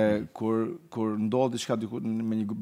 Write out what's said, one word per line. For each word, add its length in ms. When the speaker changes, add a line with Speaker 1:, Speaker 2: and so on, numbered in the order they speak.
Speaker 1:
Mhm. 120
Speaker 2:
kur, 460
kur 300
ndodh 360
diçka 220
diku, 240
me 360
një 100